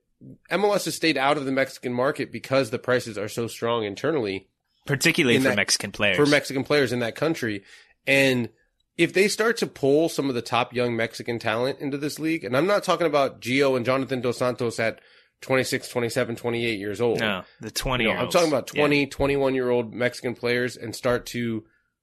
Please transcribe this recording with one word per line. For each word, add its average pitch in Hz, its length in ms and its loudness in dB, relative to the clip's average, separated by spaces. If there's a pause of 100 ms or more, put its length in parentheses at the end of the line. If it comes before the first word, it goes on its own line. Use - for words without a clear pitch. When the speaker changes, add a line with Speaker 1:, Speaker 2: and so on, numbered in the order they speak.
(500)
Speaker 1:
M 180 160 0
L 202 80 4
S 190 120 0
has 160 100 -4
stayed 160 220 2
out 139 200 4
of 139 80 -4
the 135 60 -2
Mexican 131 420 -2
market 131 380 -2
because 127 380 -2
the 117 100 -4
prices 120 380 -2
are 90 120 -6
so 117 180 -4
strong 117 360 -2
internally. 104 640 -2 (380)
Speaker 2:
Particularly 143 500 4
Speaker 1:
In 131 80 4
Speaker 2:
for 131 60 4
Speaker 1:
that, 123 80 2
Speaker 2:
Mexican 101 340 0
players. 101 240 2
Speaker 1:
for 147 100 4
Mexican 139 380 0
players 139 300 2
in 123 60 -2
that 113 160 -4
country. 131 480 -2 (420)
And 131 420 4 (500)
if 165 160 2
they 190 140 4
start 220 300 0
to 185 100 -2
pull 143 400 2
some 143 220 -2
of 127 60 -2
the 120 60 -2
top 120 320 -2
young 120 220 0
Mexican 113 440 -4
talent 117 400 -2
into 143 180 -4
this 139 220 -6
league, 160 260 -4
and 117 100 -2
I'm 147 120 2
not 202 160 2
talking 170 240 2
about 143 340 0
Gio 135 340 2
and 120 100 0
Jonathan 127 360 0
Dos 120 160 -2
Santos 123 420 -2
at 113 200 -2 (420)
twenty-six, 131 480 0
twenty-seven, 120 460 -2
twenty-eight 117 440 -2
years 101 200 -6
old. 117 200 2
Speaker 2:
No, 104 240 0 (180)
the 113 60 -10
Speaker 1:
You - 0 -
know, - 0 -
I'm 107 60 -10
Speaker 2:
twenty-year-olds. 120 600 0
Speaker 1:
talking 175 160 4
about 131 180 0
twenty, 147 340 2
Speaker 2:
Yeah. 139 80 0
Speaker 1:
twenty-one-year-old 131 840 0
Mexican 120 420 -2
players 123 420 -2
and 110 180 -10
start 123 320 0
to 117 380 -4 (380)